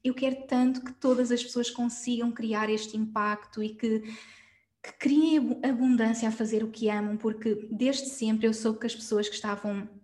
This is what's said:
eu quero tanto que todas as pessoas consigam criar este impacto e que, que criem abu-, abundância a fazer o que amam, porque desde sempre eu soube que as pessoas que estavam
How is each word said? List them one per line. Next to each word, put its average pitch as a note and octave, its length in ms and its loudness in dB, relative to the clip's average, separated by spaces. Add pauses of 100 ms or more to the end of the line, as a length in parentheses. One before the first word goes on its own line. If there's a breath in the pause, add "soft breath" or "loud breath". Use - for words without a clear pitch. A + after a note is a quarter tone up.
eu B3+ 100 0
quero C4 340 -2
tanto B3+ 360 2
que - 80 -10
todas B3+ 400 2
as A#3+ 100 2
pessoas A#3+ 280 -4
consigam A#3+ 600 -2
criar G#3+ 380 -2
este G#3+ 280 -2
impacto G#3+ 680 -2
e G#3+ 60 -4
que, A3 320 0 (800 loud breath)
que - 180 -16
criem D#4 380 4
abu-, B3 260 2
abundância A#3 640 4
a A3 40 2
fazer A3 320 0
o A3 60 -4
que G#3+ 200 -2
amam, G#3 260 0
porque G#3+ 560 -2
desde B3+ 380 0
sempre A3 380 0
eu A3 60 4
soube A3 260 0
que A#3+ 60 -6
as A3+ 100 -4
pessoas G#3 340 -2
que - 60 -10
estavam G3+ 520 -6 (160)